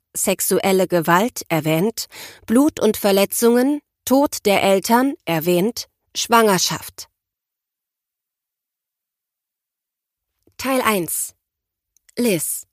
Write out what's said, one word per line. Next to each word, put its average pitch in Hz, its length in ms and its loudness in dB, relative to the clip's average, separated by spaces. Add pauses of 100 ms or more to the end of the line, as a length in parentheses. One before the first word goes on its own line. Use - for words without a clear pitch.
(160)
sexuelle 190 720 0
Gewalt 175 640 0
erwähnt, 160 580 -2 (400)
Blut 277 340 2
und 214 160 2
Verletzungen, 233 840 2 (240)
Tod 277 400 0
der 196 180 2
Eltern 233 520 2 (100)
erwähnt, 175 640 -2 (260)
Schwangerschaft. - 920 0 (3500)
Teil 254 260 -4
eins. 202 520 -4 (840)
Liz. 233 560 -2